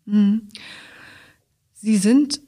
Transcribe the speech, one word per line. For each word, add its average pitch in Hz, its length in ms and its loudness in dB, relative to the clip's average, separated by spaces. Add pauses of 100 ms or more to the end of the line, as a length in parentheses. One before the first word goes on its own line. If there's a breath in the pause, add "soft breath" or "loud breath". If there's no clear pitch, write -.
Mhm. 208 440 -2 (1200 loud breath)
Sie 214 240 -4
sind, 254 520 0